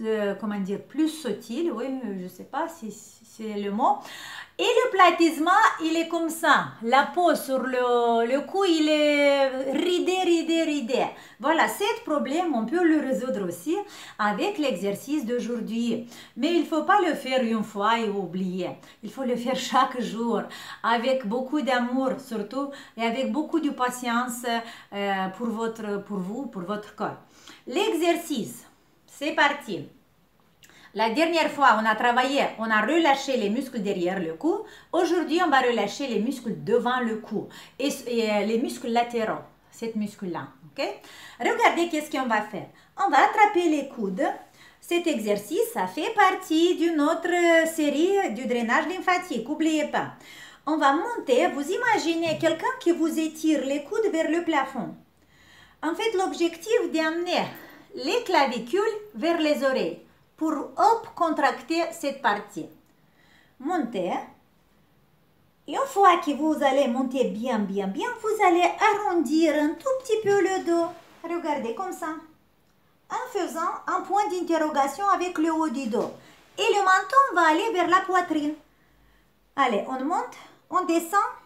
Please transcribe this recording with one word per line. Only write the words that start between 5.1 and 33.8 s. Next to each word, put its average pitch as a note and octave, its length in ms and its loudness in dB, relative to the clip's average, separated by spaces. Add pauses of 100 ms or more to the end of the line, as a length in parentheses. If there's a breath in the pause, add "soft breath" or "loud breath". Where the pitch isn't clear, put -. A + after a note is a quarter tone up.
il E4 100 0
est E4 140 0
comme E4 200 0
ça. B3+ 420 2 (120)
La C4 200 6
peau E4 300 4
sur C4 260 -2
le, A#3+ 640 2
le C4+ 160 2
cou, F#4+ 240 0
il D#4+ 240 4
est C#4 800 4
ridé, F4 540 2
ridé, E4 380 2
ridé. B3+ 420 0 (340 loud breath)
Voilà, C4 300 2
ce A4+ 340 -2
problème, D4+ 500 -2
on A3+ 120 -2
peut E4+ 180 0
le D#4 160 4
résoudre B3 480 -2
aussi D4 300 -4 (400 loud breath)
avec G#3+ 400 0
l'exercice A#3+ 680 -2
d'aujourd'hui. A3+ 840 -4 (260 loud breath)
Mais D4 180 0
il E4 120 2
faut D#4 180 -2
pas G4 160 4
le F4 140 2
faire C4 280 -2
une A3+ 220 0
fois A3 360 0
et A3 100 -2
oublier. F#3 640 -4 (300 loud breath)
Il G#3 80 -12
faut C4+ 140 -10
le A#3+ 140 -2
faire B3+ 180 -2
chaque C4 460 0
jour, G#3 400 -2 (420 loud breath)
avec A#3 420 0
beaucoup B3+ 360 -4
d'amour B3 580 0
surtout, B3 520 -6 (260 loud breath)
et A3+ 60 -4
avec A3+ 280 -2
beaucoup D4+ 300 -2
de D4 80 0
patience, B3 760 -4 (460 loud breath)
euh, G3 360 -2 (100)
pour A#3 100 -6
votre, G#3+ 560 -6
pour G3+ 140 -8
vous, G#3+ 300 -6
pour F#3 160 -10
votre G#3 340 -8
corps. D#3 180 -6 (500 loud breath)
L'exercice, E4 1000 -2 (420)
c'est D4 240 -8
parti. C#4+ 560 -2 (1080 loud breath)
La A3+ 160 0
dernière D#4 400 2
fois, B3+ 280 6
on A3 60 0
a A3 80 4
travaillé, B3 480 2 (160)
on A3+ 120 -4
a G#3+ 120 2
relâché C4+ 560 2
les G#3 140 0
muscles B3+ 280 -4
derrière F#3 400 -2